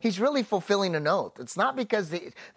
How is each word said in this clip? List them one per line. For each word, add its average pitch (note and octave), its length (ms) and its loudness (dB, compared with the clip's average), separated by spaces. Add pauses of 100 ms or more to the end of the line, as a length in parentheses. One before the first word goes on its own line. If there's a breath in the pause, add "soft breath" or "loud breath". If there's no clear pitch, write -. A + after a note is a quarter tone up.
He's G3 180 0
really C4+ 240 2
fulfilling G3 520 0
an D3 120 0
oath. D3+ 320 0
It's B2 160 -10
not B3+ 220 0
because G#3 320 0
the, E3+ 240 -8 (240 loud breath)